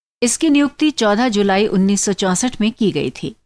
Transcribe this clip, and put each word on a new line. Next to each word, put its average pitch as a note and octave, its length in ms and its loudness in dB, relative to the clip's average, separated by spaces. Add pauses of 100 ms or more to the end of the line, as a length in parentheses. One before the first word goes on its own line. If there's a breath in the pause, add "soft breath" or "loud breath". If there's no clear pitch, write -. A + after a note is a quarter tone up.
(220)
इसकी D4 280 0
नियुक्ति C#4+ 420 2
चौदह G#3+ 380 0
जुलाई G3+ 380 2
उन्नीस F#3+ 360 0
सौ G#3 100 0
चौसठ F#3+ 460 -2
में G#3+ 120 0
की G3 200 0
गई C#3 200 -4
थी। - 220 -10 (120)